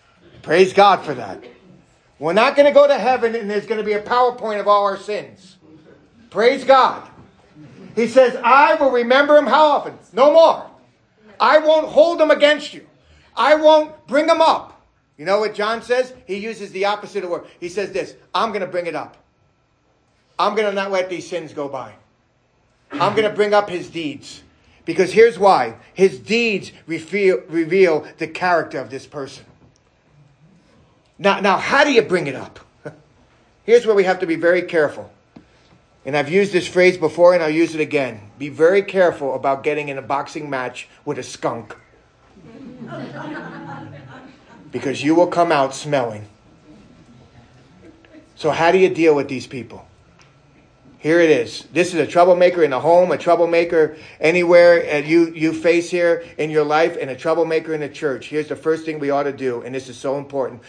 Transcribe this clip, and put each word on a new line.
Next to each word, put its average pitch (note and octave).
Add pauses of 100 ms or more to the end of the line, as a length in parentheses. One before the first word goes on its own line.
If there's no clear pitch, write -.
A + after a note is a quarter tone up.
(460)
Praise F#3
God G3
for D3+
that. G#2+ (760)
We're D#3+
not B3
gonna C#4+
go C#4+
to C#4+
heaven A3+
and G#3
there's G#3
gonna G#3+
be G#3
a G3+
PowerPoint A#3+
of G3+
all G3+
our G3
sins. - (760)
Praise A#3
God. B3+ (960)
He A3+
says, B3
"I C#4+
will C#4
remember C4
'em," C#4+
how D4+
often? A3+ (140)
No C#4+
more. D#4+ (720)
"I C4+
won't D#4
hold D#4+
'em D4+
against D4
you. - (500)
I C#4+
won't D4+
bring D#4
'em D#4+
up." - (380)
You D3
know G3
what G#3+
John A3
says? B3 (120)
He F#3+
uses G3+
the F#3+
opposite G3+
of F3
word. D#3+ (120)
He F3
says F#3+
this, F3+ (180)
"I'm G#3
gonna F#3+
bring F3
it D#3+
up. C3 (1200)
I'm G3
gonna G#3
not G3
let F#3
these E3+
sins E3
go C#3+
by. B2 (1000)
I'm F3+
gonna G#3+
bring G#3
up G#3
his E3
deeds." - (400)
Because E3
here's A3
why. C3+ (180)
His E3+
deeds A3 (160)
reveal, F3+
reveal E3 (120)
the D#3+
character E3
of A#2
this C3+
person. - (1700)
Now, G3
now, F#3+
how C#4
do D4
you A3+
bring E3+
it C3
up? G#2 (240)
<laughs> D3+ (720)
Here's A#3
where A3
we G3
have F3+
to F#3
be E3
very E3+
careful. D#3 (920)
And C3+
I've C#3
used F#3+
this E3
phrase F3+
before, E3
and E3+
I'll D#3
use D#3+
it D#3
again. B2+ (180)
Be C#3
very E3
careful E3+
about C3+
getting D3
in C3+
a C3
boxing C#3+
match B2+ (160)
with C#3+
a B2
skunk. A#2
<laughs> - (1200)
Because B2+
you D3+
will F3
come E3+
out C3+
smelling. A#2 (2000)
So D3+
how E3
do F#3
you F#3
deal D#3+
with C3+
these B2+
people? A2 (1200)
Here E3
it D#3+
is. A#2+
This F3
is D#3+
a C3
troublemaker F3
in C#3+
the B2+
home, E3+
a C#3
troublemaker E3+ (220)
anywhere, F3
uh, D3
you, E3
you D#3+
face E3+
here E3+ (120)
in D#3
your D3+
life, D#3
and C#3+
a -
troublemaker D#3+
in D3+
the C#3+
church. C3
Here's D3+
the C#3
first D#3+
thing D#3
we C#3+
ought C#3
to C#3+
do, A#2+
and B2
this C3
is A#2+
so C#3
important. C3